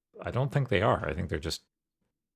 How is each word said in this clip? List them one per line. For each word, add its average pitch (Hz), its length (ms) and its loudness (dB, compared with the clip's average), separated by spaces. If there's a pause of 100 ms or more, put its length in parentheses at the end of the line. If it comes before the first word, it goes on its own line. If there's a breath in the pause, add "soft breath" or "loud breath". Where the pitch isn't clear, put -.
(220)
I - 100 -4
don't 147 200 0
think 139 180 0
they 92 140 4
are. 110 260 2
I 73 40 -2
think 85 160 -4
they're 82 100 -2
just, 78 240 -6 (720)